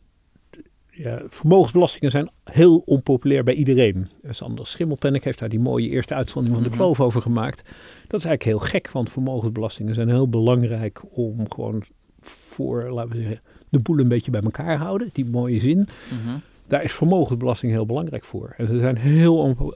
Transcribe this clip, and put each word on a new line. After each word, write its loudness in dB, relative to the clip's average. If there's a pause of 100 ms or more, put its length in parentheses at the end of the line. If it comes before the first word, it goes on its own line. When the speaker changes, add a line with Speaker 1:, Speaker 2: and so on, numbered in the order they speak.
(880)
Speaker 1:
ja, -8
vermogensbelastingen 4
zijn -2 (140)
heel 8
onpopulair 2
bij 2
iedereen. 2 (160)
Eh, -10
Sander -10
Schimmelpenninck -2
heeft -6
daar -6
die -2
mooie 0
eerste -4
uitzondering -2
van 0
de -6
Speaker 2:
Mhm. -2
Speaker 1:
kloof 2
over 0
gemaakt. -2 (500)
Dat -4
is -8
eigenlijk -2
heel -2
gek, -4
want -4
vermogensbelastingen -4
zijn 0
heel 2
belangrijk 0
om -6
gewoon -8 (380)
voor, -8
laten -6
we -6
zeggen, -8 (280)
de 4
boel 2
een 4
beetje 0
bij -2
elkaar -2
houden. -4
Die -4
mooie -2
zin. 2 (320)
Speaker 2:
Mhm. -8 (300)
Speaker 1:
Daar 0
is -6
vermogensbelasting 0
heel 0
belangrijk -6
voor. -12
En -2
ze 0
zijn 0
heel 4
onpo-, 0